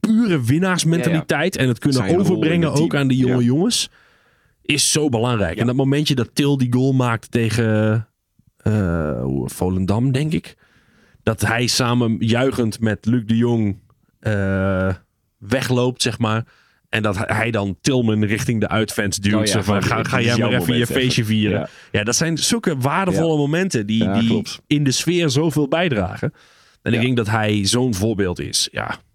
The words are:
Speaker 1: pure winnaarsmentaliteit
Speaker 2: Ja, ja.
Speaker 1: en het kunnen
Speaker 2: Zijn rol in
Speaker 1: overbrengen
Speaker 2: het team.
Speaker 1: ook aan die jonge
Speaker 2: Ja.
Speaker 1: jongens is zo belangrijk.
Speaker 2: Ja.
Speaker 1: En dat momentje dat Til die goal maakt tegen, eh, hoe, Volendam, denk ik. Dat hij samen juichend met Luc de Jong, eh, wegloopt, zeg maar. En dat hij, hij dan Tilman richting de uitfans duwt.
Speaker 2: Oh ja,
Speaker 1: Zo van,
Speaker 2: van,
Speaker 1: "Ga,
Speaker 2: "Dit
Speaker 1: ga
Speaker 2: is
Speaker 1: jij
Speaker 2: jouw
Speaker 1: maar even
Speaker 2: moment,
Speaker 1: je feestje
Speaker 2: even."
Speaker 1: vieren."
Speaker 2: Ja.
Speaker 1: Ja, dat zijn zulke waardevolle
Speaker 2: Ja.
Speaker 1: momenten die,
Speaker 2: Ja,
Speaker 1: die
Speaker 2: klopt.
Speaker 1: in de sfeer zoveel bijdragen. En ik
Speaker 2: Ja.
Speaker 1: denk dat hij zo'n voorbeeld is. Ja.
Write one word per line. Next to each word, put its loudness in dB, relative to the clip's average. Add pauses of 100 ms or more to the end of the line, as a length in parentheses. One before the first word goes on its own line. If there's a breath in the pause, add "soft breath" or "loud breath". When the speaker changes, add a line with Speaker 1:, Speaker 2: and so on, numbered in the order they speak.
Speaker 1:
pure 2
winnaarsmentaliteit 0
Speaker 2:
Ja, -4
ja. 2
Speaker 1:
en 2
het -2
kunnen 0
Speaker 2:
Zijn 0
rol 4
in 2
Speaker 1:
overbrengen 2
Speaker 2:
het -2
team. 2
Speaker 1:
ook -2
aan 2
die 2
jonge 2
Speaker 2:
Ja. 2
Speaker 1:
jongens 0 (720 soft breath)
is 0
zo 2
belangrijk. 0
Speaker 2:
Ja. -4
Speaker 1:
En 2
dat 0
momentje 2
dat -2
Til 2
die 0
goal 2
maakt 0
tegen, 0 (480)
eh, -2
hoe, -4
Volendam, -2
denk -2
ik. -6 (680 soft breath)
Dat -2
hij 0
samen 0
juichend 0
met -2
Luc 2
de 0
Jong, 0 (440)
eh, 0 (440)
wegloopt, -2
zeg -4
maar. 0 (440 soft breath)
En -4
dat 0
hij, -4 (100)
hij -2
dan -2
Tilman 2
richting -2
de -2
uitfans -2
duwt. 0
Speaker 2:
Oh 2
ja, 0
Speaker 1:
Zo 0
van, 0
Speaker 2:
van, -
Speaker 1:
"Ga, 0
Speaker 2:
"Dit -2
Speaker 1:
ga -2
Speaker 2:
is 0
Speaker 1:
jij 2
Speaker 2:
jouw 2
Speaker 1:
maar 0
even 0
Speaker 2:
moment, 0
Speaker 1:
je -4
feestje 0
Speaker 2:
even." 0
Speaker 1:
vieren." 2
Speaker 2:
Ja. -6 (240 loud breath)
Speaker 1:
Ja, 0
dat 0
zijn 0
zulke -2
waardevolle 0
Speaker 2:
Ja. 2
Speaker 1:
momenten 0
die, 0
Speaker 2:
Ja, 0
Speaker 1:
die 2
Speaker 2:
klopt. -2
Speaker 1:
in 2
de 2
sfeer 0
zoveel 0
bijdragen. -2 (500 soft breath)
En 0
ik 2
Speaker 2:
Ja. 0
Speaker 1:
denk 0
dat -2
hij 0
zo'n 0
voorbeeld -2
is. -4
Ja. -6 (160)